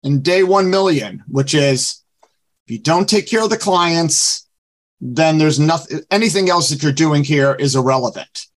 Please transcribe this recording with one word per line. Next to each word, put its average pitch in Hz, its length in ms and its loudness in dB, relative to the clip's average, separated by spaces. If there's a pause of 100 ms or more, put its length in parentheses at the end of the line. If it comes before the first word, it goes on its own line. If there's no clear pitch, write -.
and 139 200 0
day 180 200 2
one 190 280 2
million, 170 580 0
which 135 240 -2
is, 139 500 0 (640)
if 113 60 -10
you 113 60 -8
don't 170 280 0
take 208 220 0
care 220 140 0
of 214 80 -2
the 220 80 -2
clients, 170 880 -2 (540)
then 156 340 0
there's 151 240 2
nothing, 160 400 0 (100)
anything 196 380 0
else 175 220 0
that 143 120 -6
you're 147 100 0
doing 147 320 2
here 139 300 2
is 135 220 -2
irrelevant 131 720 -4 (100)